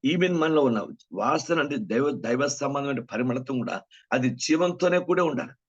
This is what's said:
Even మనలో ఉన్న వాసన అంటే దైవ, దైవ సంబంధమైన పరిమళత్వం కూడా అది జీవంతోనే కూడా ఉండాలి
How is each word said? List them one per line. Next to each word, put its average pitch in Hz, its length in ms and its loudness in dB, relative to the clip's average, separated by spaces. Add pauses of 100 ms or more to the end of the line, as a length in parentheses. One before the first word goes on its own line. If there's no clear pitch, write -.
(120)
Even 180 200 2 (100)
మనలో 156 260 4
ఉన్న 110 120 2 (420)
వాసన 160 420 0
అంటే 143 120 -4 (140)
దైవ, 123 160 2 (200)
దైవ 127 200 0 (140)
సంబంధమైన 139 420 -4 (100)
పరిమళత్వం 127 520 -2
కూడా - 120 -4 (380)
అది 127 140 2 (180)
జీవంతోనే 175 520 2 (120)
కూడా 180 200 4
ఉండాలి 120 240 -6 (140)